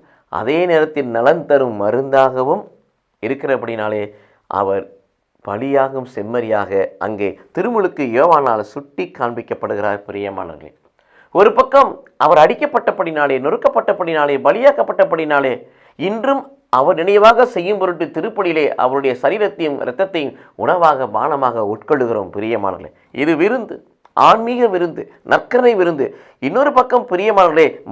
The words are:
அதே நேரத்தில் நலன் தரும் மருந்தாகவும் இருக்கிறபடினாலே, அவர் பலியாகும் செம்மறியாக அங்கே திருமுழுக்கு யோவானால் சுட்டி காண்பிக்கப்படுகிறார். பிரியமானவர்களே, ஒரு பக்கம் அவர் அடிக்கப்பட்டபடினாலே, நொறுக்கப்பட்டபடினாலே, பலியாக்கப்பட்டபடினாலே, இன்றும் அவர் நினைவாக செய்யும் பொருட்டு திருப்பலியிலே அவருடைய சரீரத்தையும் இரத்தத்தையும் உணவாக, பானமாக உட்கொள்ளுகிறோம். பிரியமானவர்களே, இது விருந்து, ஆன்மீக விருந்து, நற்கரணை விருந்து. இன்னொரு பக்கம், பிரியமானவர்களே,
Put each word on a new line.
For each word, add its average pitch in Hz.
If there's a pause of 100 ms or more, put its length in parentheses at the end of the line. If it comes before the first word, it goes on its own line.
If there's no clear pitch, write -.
(300)
அதே 143
நேரத்தில் 156
நலன் 120
தரும் 135
மருந்தாகவும் 135 (540)
இருக்கிறபடினாலே, 113 (340)
அவர் 98 (540)
பலியாகும் 135 (100)
செம்மறியாக 104 (120)
அங்கே 101 (200)
திருமுழுக்கு 196
யோவானால் 131
சுட்டி 143
காண்பிக்கப்படுகிறார். 110
பிரியமானவர்களே, 92 (580)
ஒரு 208
பக்கம் 247 (140)
அவர் 156
அடிக்கப்பட்டபடினாலே, 165
நொறுக்கப்பட்டபடினாலே, 160
பலியாக்கப்பட்டபடினாலே, 160 (280)
இன்றும் 220 (120)
அவர் 143
நினைவாக 208
செய்யும் 202
பொருட்டு 175
திருப்பலியிலே 165
அவருடைய 131
சரீரத்தையும் 165
இரத்தத்தையும் 160 (200)
உணவாக, 147
பானமாக 117
உட்கொள்ளுகிறோம். 113
பிரியமானவர்களே, 101 (200)
இது 151
விருந்து, 208 (260)
ஆன்மீக 226
விருந்து, 175 (140)
நற்கரணை 240
விருந்து. 170 (220)
இன்னொரு 233
பக்கம், 247
பிரியமானவர்களே, 180 (100)